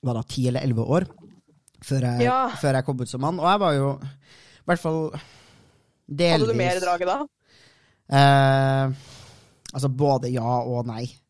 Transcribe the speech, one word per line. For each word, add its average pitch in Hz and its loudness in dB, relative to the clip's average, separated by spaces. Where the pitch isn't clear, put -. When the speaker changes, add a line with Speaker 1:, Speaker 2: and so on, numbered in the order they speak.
Speaker 1:
hva 123 -2
da, 113 -4
ti - -4
eller 123 -2
elleve 117 0
år 170 0
før - -2
jeg, 123 0
Speaker 2:
Ja. 254 2
Speaker 1:
før 135 0
jeg 127 -4
kom 127 -4
ut 120 -8
som 131 -8
mann. 165 -2
Og 151 -2
jeg 196 4
var 170 2
jo 139 0
i - -18
hvert 170 0
fall 160 -2
delvis 165 2
Speaker 2:
Hadde 147 2
du - 0
mer 180 0
drage 175 -2
da? 196 0
Speaker 1:
Eh, 135 4
altså, 139 -2
både 131 0
ja 123 -2
og 120 -4
nei. 113 -8